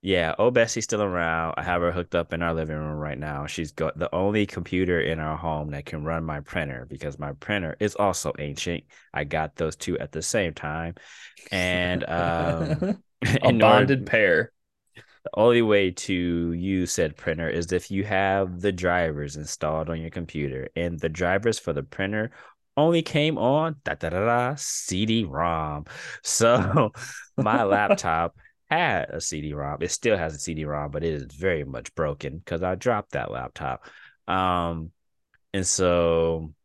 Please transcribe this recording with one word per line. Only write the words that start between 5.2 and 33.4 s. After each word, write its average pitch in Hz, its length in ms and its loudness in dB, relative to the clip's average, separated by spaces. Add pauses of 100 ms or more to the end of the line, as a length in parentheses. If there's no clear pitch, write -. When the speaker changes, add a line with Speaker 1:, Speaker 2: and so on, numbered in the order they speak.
Speaker 1:
our 78 160 -4
home 78 340 -4
that 71 160 -8
can 76 180 -8
run 80 200 -2
my 76 160 -6
printer 71 480 -6
because 71 300 -10
my 71 160 -8
printer 90 460 -4
is 104 140 0
also 92 460 0
ancient. 76 440 -4 (300)
I 73 100 -2
got 78 320 -2
those 80 200 -2
two 85 240 -4
at 73 100 -8
the 80 120 -6
same 92 320 0
time. 82 400 -4 (580)
And, 90 560 0
um, 151 1000 0
Speaker 2:
<laughs> - 40 -20
Speaker 1:
<laughs> - 100 -12
Speaker 2:
A 117 280 2
Speaker 1:
in 113 120 6
order 123 180 8
Speaker 2:
bonded 131 260 2
pair. 98 440 4 (760)
Speaker 1:
The - 100 -8
only 120 260 6
way 101 300 6
to 87 600 0
use 90 400 0
said 80 260 0
printer 82 320 -2
is 85 200 -2
if 90 200 -2
you 98 140 -2
have 95 580 2
the 101 100 4
drivers 82 640 0
installed 78 540 -4
on 82 100 -4
your 80 80 -8
computer, 71 680 -6
and 85 240 -2
the 82 120 -2
drivers 92 480 0
for - 160 -4
the 71 80 -2
printer 104 480 -4 (480)
only 165 240 4
came 156 340 0
on 147 480 2
da, - 120 -2
da, 80 120 -4
da, 90 160 0
da, 120 320 2
C - 480 -4
D 110 200 2
rom. 78 600 -2 (380)
So 113 680 4 (220)
<laughs> - 220 -12
my 117 260 2
Speaker 2:
<laughs> - 20 4
Speaker 1:
laptop 98 760 2 (320)
had 151 400 2
a 80 100 -6
C 78 220 -6
D 76 100 -6
rom. 73 300 -6
It 85 80 -2
still 110 260 2
has 80 180 -2
a 71 40 -12
C 82 160 -6
D 78 100 -6
rom, 73 260 -4
but 76 140 -6
it 82 80 0
is 71 120 -6
very 73 400 -2
much 64 300 -12
broken 73 520 -4
'cause 85 160 -4
I 92 140 0
dropped 107 360 -2
that 69 180 -4
laptop. 64 560 -8 (400)